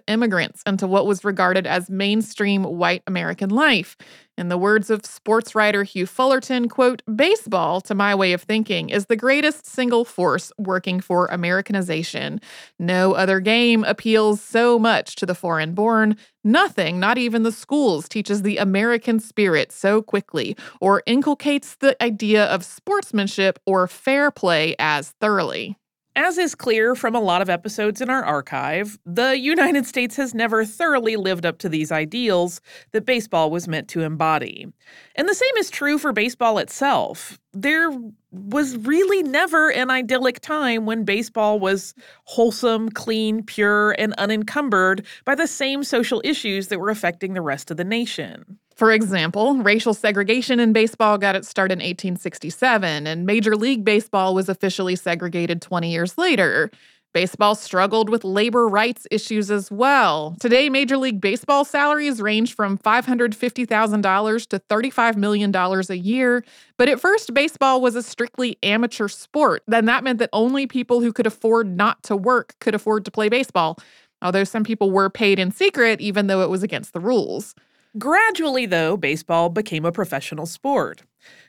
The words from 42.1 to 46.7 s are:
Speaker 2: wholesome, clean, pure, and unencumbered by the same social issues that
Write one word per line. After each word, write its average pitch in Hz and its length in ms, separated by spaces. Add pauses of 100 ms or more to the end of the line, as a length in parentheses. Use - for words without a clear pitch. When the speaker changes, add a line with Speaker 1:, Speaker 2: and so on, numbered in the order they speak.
Speaker 2:
wholesome, 226 640
clean, 220 540
pure, 208 560
and 214 160
unencumbered 208 920 (220)
by 277 80
the 311 120
same 277 380
social 240 400
issues 196 440
that 196 120